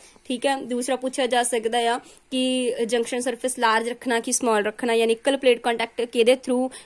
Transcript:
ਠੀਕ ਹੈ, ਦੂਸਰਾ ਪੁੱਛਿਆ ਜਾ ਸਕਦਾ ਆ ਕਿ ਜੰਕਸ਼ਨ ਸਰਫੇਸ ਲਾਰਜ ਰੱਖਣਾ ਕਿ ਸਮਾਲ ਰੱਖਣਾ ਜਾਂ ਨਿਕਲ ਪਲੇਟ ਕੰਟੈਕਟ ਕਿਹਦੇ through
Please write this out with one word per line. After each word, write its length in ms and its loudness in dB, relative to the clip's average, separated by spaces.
ਠੀਕ 200 -4
ਹੈ, 120 2
ਦੂਸਰਾ 380 -4
ਪੁੱਛਿਆ 320 -2
ਜਾ 160 2
ਸਕਦਾ 340 -2
ਆ 220 0
ਕਿ 420 0
ਜੰਕਸ਼ਨ 340 -2
ਸਰਫੇਸ 400 -4
ਲਾਰਜ 300 2
ਰੱਖਣਾ 300 -2
ਕਿ 120 -4
ਸਮਾਲ 340 2
ਰੱਖਣਾ 320 0
ਜਾਂ 100 4
ਨਿਕਲ 300 0
ਪਲੇਟ 220 4
ਕੰਟੈਕਟ 420 -2
ਕਿਹਦੇ 320 4
through 360 0